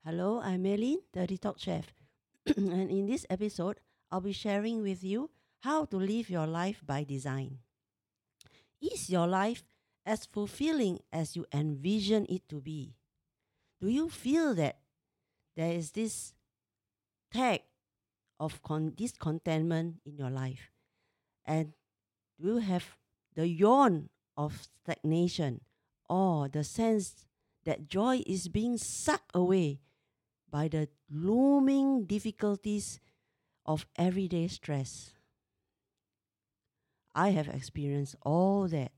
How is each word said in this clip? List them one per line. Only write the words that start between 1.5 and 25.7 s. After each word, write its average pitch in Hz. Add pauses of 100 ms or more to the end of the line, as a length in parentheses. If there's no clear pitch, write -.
Chef. 165 (500)
<clears throat> 302
And 190
in 196
this 247
episode, 190 (320)
I'll 185
be 196
sharing 214
with 190
you 220 (300)
how 302
to 202
live 214
your 165
life 175
by 143
design. 135 (1200)
Is 381
your 175
life 196 (420)
as 214
fulfilling 220 (140)
as 160
you 170
envision 190
it 185
to 151
be? 139 (840)
Do 185
you 285
feel 302
that 156 (760)
there 160
is 170
this - (1000)
tag 233 (800)
of 156
con-, 156
discontentment 165
in 147
your 139
life? 131 (720)
And 156 (680)
do 185
you 240
have 190 (400)
the 160
yawn 190 (280)
of 147 (240)
stagnation 165 (480)